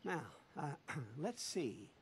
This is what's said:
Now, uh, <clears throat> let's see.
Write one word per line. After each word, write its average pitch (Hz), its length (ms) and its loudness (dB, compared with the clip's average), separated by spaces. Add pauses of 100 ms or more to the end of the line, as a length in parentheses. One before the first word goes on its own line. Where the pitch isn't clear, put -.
Now, 180 180 4 (360)
uh, 143 180 2 (120)
<clears throat> 117 300 -2
let's 165 260 0
see. 107 480 0 (100)